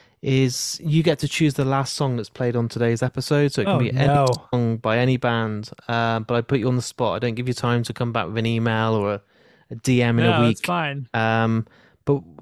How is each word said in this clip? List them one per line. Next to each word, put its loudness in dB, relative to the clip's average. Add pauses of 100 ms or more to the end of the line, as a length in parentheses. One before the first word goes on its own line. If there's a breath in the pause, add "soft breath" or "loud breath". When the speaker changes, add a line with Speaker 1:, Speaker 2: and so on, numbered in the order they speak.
(200 loud breath)
Speaker 1:
is -2
you 2
get 0
to -2
choose 2
the 0
last -2
song -2
that's -6
played -2
on 0
today's 0
episode. 0
So -2
it 0
can 2
Speaker 2:
Oh, 2
Speaker 1:
be 0
any 2
Speaker 2:
no. 4 (260)
Speaker 1:
song 0
by 0
any 2
band, -2 (160)
uh, 0
but -4
I 2
put 0
you 0
on 2
the 0
spot. -2
I -2
don't -2
give -6
you -2
time 0
to -8
come -4
back -2
with -6
an 0
email 0
or 0
a, -8 (480 soft breath)
a -12
D 2
M 2
in 4
Speaker 2:
No, 4
Speaker 1:
a 2
week. 2
Speaker 2:
it's -12
fine. -4
Speaker 1:
Um, 0 (360 soft breath)
but 0 (220)